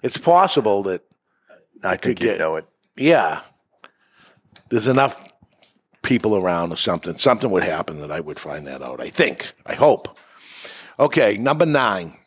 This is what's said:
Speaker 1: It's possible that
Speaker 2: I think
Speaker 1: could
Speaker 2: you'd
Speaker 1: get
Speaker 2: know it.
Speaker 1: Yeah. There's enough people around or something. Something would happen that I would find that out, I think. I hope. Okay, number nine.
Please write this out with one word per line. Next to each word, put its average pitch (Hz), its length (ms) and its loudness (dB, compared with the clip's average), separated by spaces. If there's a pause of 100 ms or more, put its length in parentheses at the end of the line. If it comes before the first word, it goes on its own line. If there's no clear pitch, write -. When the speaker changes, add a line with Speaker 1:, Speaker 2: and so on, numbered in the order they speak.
Speaker 1:
It's 127 140 -4
possible 156 680 4
that 95 180 -4 (800)
Speaker 2:
I 95 60 0
think 90 120 -2
Speaker 1:
could 123 200 -2
Speaker 2:
you'd 117 80 0
Speaker 1:
get 98 80 -4
Speaker 2:
know 80 180 -2
it. 95 100 -8 (300)
Speaker 1:
Yeah. 127 440 2 (1300)
There's 113 200 0
enough 135 340 2 (800)
people 110 340 2
around 87 360 0
or 80 40 -8
something. 87 420 -4
Something 123 320 2
would 92 120 2
happen 80 380 -6
that 73 100 -12
I 78 100 -6
would 76 200 -12
find 73 260 -12
that 67 160 -14
out, 64 180 -12
I - 100 -10
think. - 420 -2 (140)
I - 80 -8
hope. - 440 2 (800)
Okay, 123 380 4
number 143 300 2
nine. 107 500 0 (100)